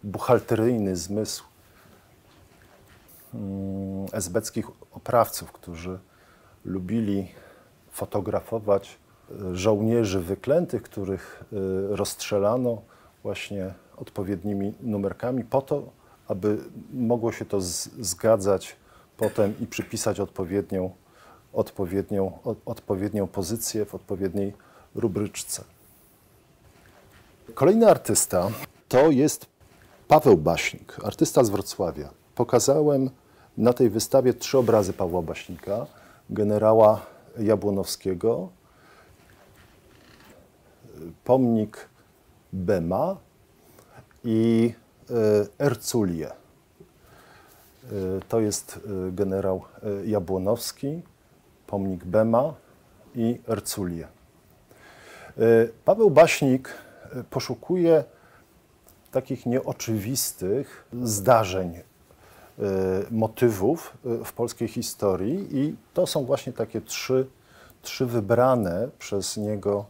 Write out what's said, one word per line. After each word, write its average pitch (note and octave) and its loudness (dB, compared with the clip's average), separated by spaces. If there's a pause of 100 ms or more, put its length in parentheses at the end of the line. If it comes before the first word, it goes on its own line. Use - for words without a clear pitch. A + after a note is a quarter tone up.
buchalteryjny G#2+ 0
zmysł, G2+ -6 (1900)
mm, G2 -8
esbeckich G#2+ -4 (260)
oprawców, - -2
którzy F2+ -12 (680)
lubili G2 -2 (600)
fotografować, G#2 -4 (320)
e, F#2 -8
żołnierzy G#2+ 2
wyklętych, A#2+ -2
których, - -10
e, G2 -2
rozstrzelano G#2+ -2 (400)
właśnie G2 -8 (220)
odpowiednimi G2+ -6
numerkami A2+ -4
po - 0
to, C#3+ -4 (460)
aby G#2 0 (340)
mogło A#2+ 0
się - -8
to G2+ -2
z-, F2+ -6 (100)
zgadzać G2 0 (400)
potem G#2+ 0
i A#2 -6
przypisać - -6
odpowiednią, F#2+ -4 (640)
odpowiednią, G2 -4
o-, A2+ -4 (100)
odpowiednią G2+ -4
pozycję G#2+ -6
w - -12
odpowiedniej G2 -4 (420)
rubryczce. G2+ -4 (1900)
Kolejny G#3+ 6
artysta - 2 (380)
to C#3+ 6
jest C#3+ 2 (600)
Paweł D3+ 10
Baśnik, - -2
artysta - 2
z G#2 2
Wrocławia. E2 -4 (260)
Pokazałem C3+ 2 (460)
na A2+ 4
tej A#2+ 4
wystawie B2 2
trzy - -2
obrazy A2 4
Pawła F2+ -2
Baśnika, F#2 -8 (440)
generała G#2+ 6 (320)
Jabłonowskiego, G2+ -2 (2750)
pomnik A#2 2 (640)
Bema F#2+ -2 (1080)
i, A2+ 2 (360)
e, G#2+ 2
Erculię. F2+ -2
E, - -16 (1900)
to A2+ 2
jest, - -4 (280)
e, F#2 -6
generał, F#2+ -2 (200)
e, G2+ -6
Jabłonowski, G#2+ -2 (640)
pomnik F#2+ -4
Bema A2+ 2 (600)
i A#2+ 0
Erculię. F2+ -4
E, - -20 (440)
Paweł G#3 6
Baśnik, C3+ 6 (400)
e, B2 -10
poszukuje E3 2 (1080)
takich C3 -4
nieoczywistych A#2+ -4 (180)
zdarzeń, G2+ 2
e, - -18 (1300)
motywów, A2+ 0
e, A#2 -4
w - -14
polskiej A#2 -6
historii G#2+ -2
i C#3+ -2 (180)
to F3+ 2
są D3 -2
właśnie C3 -4
takie A2 -6
trzy, - -2 (560)
trzy - -4
wybrane A#2 2 (100)
przez - -6
niego G#2 -2